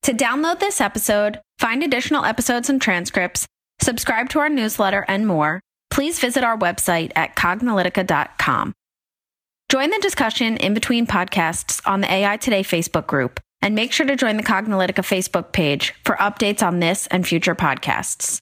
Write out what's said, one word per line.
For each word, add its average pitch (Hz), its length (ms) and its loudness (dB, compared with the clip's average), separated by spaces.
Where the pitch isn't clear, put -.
To 269 100 2
download 277 460 0
this 403 200 -2
episode, 214 600 0
find 240 240 0
additional 277 420 0
episodes 240 460 -2
and 269 100 2
transcripts, 180 680 -2
subscribe 240 480 0
to 311 100 0
our 294 80 2
newsletter, 214 600 0
and 196 180 0
more, 160 340 0
please 294 300 0
visit 254 240 2
our 233 120 2
website 175 600 0
at 160 200 -2
cognilytica 226 680 0
dot 147 320 0
com. - 360 0
Join 269 200 2
the 415 100 0
discussion 233 580 0
in 202 180 0
between 233 320 0
podcasts 180 800 -2
on 196 140 2
the 196 100 0
A 190 160 2
I 208 100 0
Today 208 240 0
Facebook 165 460 -2
group, 131 320 -2
and 202 100 0
make 220 180 0
sure 320 140 0
to 277 100 2
join 233 220 0
the 220 60 -4
Cognilytica 190 600 0
Facebook 185 480 -2
page 147 440 0
for 202 120 2
updates 208 440 0
on 175 180 2
this 175 280 0
and 180 200 0
future 170 280 0
podcasts. - 880 -2